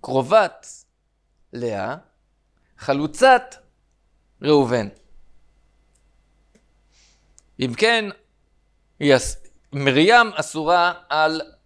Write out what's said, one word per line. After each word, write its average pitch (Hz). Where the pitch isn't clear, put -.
קרובת 147
לאה, 117
חלוצת 240
ראובן. 127
אם 123
כן, 226
היא 143
אס-, -
מרים 170
אסורה 165
על 156